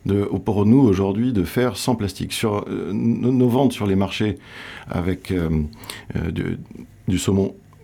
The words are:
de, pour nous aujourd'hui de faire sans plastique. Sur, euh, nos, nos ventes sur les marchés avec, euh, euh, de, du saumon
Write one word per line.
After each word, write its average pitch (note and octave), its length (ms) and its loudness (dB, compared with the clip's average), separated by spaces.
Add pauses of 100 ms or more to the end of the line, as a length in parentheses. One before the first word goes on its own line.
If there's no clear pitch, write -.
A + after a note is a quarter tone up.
de, G2+ 160 2
pour G2+ 420 0
nous A#2+ 140 8
aujourd'hui G2+ 540 4
de F#2+ 100 2
faire A#2+ 340 0
sans - 160 0
plastique. G#2 400 -4
Sur, G#2 340 -2
euh, - 240 -6
nos, A#2 400 0
nos B2+ 180 4
ventes C3 240 4
sur G#2 120 -2
les G2 100 2
marchés G2 440 0 (500)
avec, F2+ 400 -4
euh, E2 320 0 (540)
euh, E2+ 160 -2
de, F2 260 -4 (500)
du F2+ 120 0
saumon G2 340 0 (300)